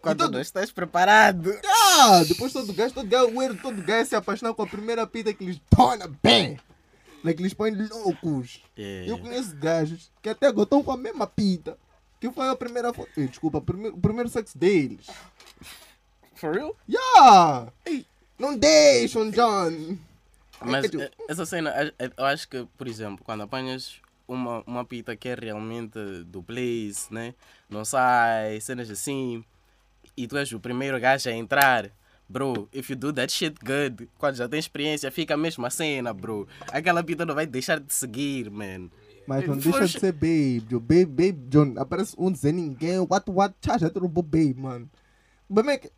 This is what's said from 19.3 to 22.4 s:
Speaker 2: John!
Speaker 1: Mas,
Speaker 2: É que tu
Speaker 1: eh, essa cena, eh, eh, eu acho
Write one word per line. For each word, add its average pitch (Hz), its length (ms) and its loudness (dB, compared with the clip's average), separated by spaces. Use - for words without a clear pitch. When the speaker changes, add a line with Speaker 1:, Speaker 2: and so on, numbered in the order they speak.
Speaker 2:
John! 185 680 0
Speaker 1:
Mas, 127 240 -2
Speaker 2:
É - 40 0
que - 80 -6
tu 139 60 -4
Speaker 1:
eh, 143 80 -10
essa 160 180 -6
cena, 165 240 -4
eh, 147 280 -4
eh, 127 180 -6
eu 131 80 -4
acho 139 240 -2